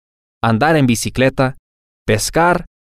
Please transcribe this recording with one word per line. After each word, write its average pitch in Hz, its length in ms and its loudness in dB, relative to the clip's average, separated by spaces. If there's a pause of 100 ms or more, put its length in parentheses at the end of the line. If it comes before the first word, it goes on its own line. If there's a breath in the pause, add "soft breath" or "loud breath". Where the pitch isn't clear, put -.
(420)
andar 120 340 2
en 139 100 2
bicicleta, 131 720 -2 (480)
pescar, 170 600 0 (260)